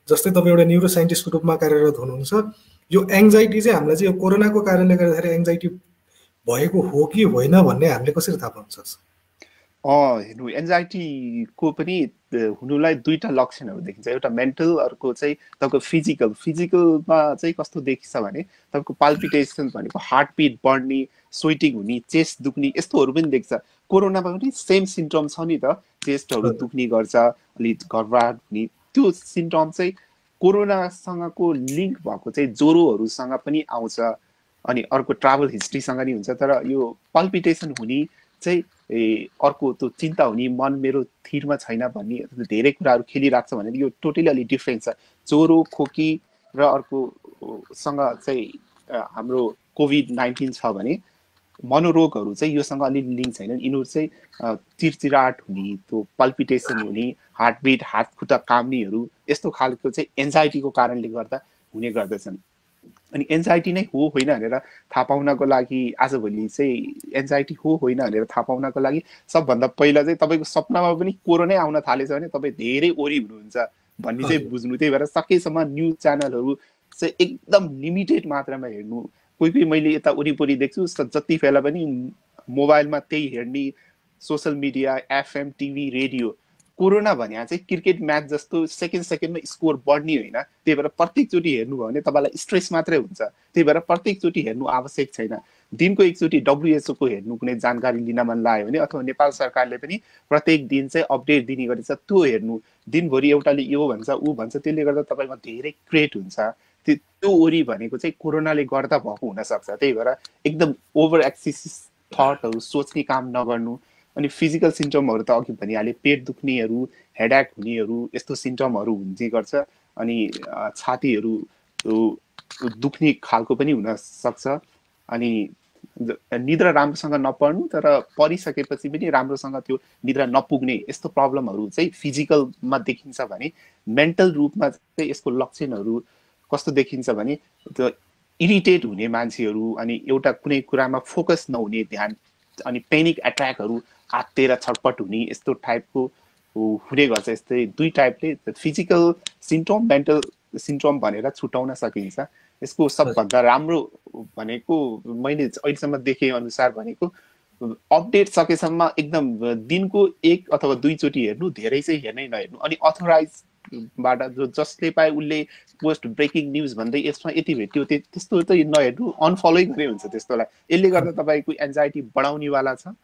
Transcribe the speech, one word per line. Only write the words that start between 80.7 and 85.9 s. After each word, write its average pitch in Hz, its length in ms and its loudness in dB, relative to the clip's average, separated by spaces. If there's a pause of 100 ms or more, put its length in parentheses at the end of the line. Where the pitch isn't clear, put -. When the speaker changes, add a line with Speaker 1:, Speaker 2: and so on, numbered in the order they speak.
Speaker 2:
स-, - 140 -8
जति 147 360 -2
बेला 139 240 4
पनि 143 500 -4 (380)
मोबाइलमा 147 500 2
त्यही 151 280 -6
हेर्ने, 127 460 -8 (480)
सोसियल 151 340 -4
मिडिया, 131 420 -2 (140)
एफएम, 139 380 -4 (100)
टिभी, 139 300 -6
रेडियो। 123 480 -4 (400)